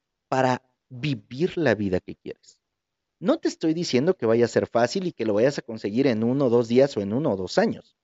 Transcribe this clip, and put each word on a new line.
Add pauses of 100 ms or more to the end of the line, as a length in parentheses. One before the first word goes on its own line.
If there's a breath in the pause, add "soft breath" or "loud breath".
(300)
para (260)
vivir
la
vida
que
quieres? (600)
No
te
estoy
diciendo
que
vaya
a
ser
fácil
y
que
lo
vayas
a
conseguir
en
uno
o
dos
días
o
en
uno
o
dos
años.